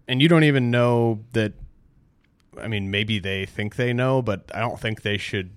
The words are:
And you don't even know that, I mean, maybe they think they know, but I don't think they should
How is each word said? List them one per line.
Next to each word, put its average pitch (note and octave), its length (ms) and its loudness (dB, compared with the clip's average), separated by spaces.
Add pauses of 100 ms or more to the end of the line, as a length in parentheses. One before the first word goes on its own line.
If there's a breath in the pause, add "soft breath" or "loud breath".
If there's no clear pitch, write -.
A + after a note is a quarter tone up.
And B2+ 140 2
you D3+ 60 6
don't D#3+ 160 6
even C3+ 260 2
know A#2+ 500 2 (120)
that, G#2+ 200 0 (1040)
I - 120 -14
mean, G2+ 220 -4
maybe G#2 280 0
they F#2+ 260 -4
think G#2 320 -8
they B2 160 0
know, C3 300 0
but G#2 320 -4
I G2+ 60 -6
don't A#2+ 200 -4
think A2 220 -6
they G#2 160 -2
should F#2+ 380 -6